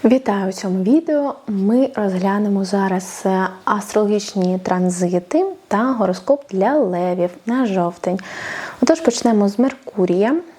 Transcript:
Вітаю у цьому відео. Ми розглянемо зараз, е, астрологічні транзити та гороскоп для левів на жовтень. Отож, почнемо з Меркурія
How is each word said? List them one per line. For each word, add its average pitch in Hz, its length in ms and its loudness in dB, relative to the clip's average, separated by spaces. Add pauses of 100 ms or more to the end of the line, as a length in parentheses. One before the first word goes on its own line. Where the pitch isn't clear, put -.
Вітаю 214 440 2
у 190 40 -4
цьому 190 300 -2
відео. 294 520 2 (140)
Ми 220 460 2
розглянемо 196 680 0
зараз, 190 640 -2
е, 190 200 2 (180)
астрологічні 202 960 0
транзити 180 840 0 (240)
та 214 80 0
гороскоп 233 760 0
для 196 240 2
левів 180 560 0 (160)
на 247 200 0
жовтень. 185 540 -2 (640)
Отож, 320 180 2
почнемо 233 480 2
з 202 100 -4
Меркурія 208 760 0 (240)